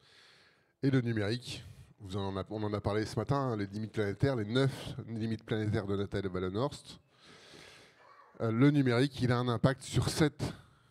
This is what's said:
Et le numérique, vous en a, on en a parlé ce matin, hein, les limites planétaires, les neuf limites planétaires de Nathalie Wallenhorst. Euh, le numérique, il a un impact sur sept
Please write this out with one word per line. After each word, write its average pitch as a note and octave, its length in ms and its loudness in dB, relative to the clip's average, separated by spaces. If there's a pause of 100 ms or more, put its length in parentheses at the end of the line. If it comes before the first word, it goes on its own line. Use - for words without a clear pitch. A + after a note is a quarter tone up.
(840)
Et C3+ 80 2
le C3+ 100 4
numérique, A2+ 640 -2 (380)
vous G2 140 -8
en G2 220 -2
a, F#2+ 120 -2
on G#2+ 140 -4
en G#2 100 -2
a G2+ 60 0
parlé G#2 260 0
ce - 120 -8
matin, A2+ 180 0
hein, C3 220 0
les G2+ 100 -4
limites G#2+ 240 -8
planétaires, A2 460 0
les G#2+ 80 -2
neuf C3 500 0 (100)
limites A2+ 380 -4
planétaires G#2+ 420 0
de G2 120 0
Nathalie G2 320 -2
Wallenhorst. F#2 720 -4 (1400)
Euh, A2+ 120 0
le C3 200 6
numérique, C3+ 480 4
il B2+ 140 2
a A#2+ 40 4
un B2 120 0
impact C3 320 2
sur - 260 0
sept - 460 0 (380)